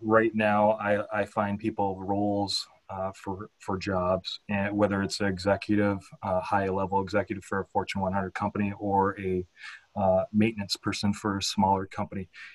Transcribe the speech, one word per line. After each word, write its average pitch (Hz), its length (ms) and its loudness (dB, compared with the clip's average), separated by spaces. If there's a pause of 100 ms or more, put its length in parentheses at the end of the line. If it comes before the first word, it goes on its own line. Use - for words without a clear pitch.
right 110 320 4
now, 107 380 4
I, 104 500 0
I 101 40 -2
find 104 340 -2
people 101 420 -2
roles, 101 680 -2 (220)
uh, 95 260 -6
for, 98 340 -10 (100)
for 95 180 -4
jobs, 92 720 -2
and 101 260 0
whether 101 260 4
it's 98 200 -4
an 101 60 2
executive, 98 720 2 (240)
uh, 92 180 0
high-level 98 600 0
executive 98 440 -2
for 98 160 -4
a 92 40 -8
Fortune 98 360 -4
one 95 100 0
hundred 95 220 -2
company 101 460 -2
or 98 380 2
a, 92 280 -2 (500)
uh, 92 280 4 (100)
maintenance 107 420 2
person 101 380 -2
for 101 240 -2
a 98 60 -4
smaller 95 420 2
company. 98 420 -8 (280)